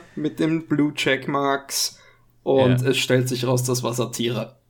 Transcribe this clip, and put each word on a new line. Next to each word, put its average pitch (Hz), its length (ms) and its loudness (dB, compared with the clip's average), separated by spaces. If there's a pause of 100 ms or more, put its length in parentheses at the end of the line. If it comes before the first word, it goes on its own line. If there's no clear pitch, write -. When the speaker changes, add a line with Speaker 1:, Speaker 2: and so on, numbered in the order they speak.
(160)
Speaker 1:
mit 151 240 -4
den 160 260 0
Blue 147 280 0
Checkmarks 139 1040 -2 (440)
und 131 400 4
Speaker 2:
Ja. 131 60 0
Speaker 1:
es 127 100 2
stellt 127 300 2
sich 123 180 -2
raus, 127 180 2
das 123 180 -2
war 120 100 -2
Satire. 117 640 -4 (140)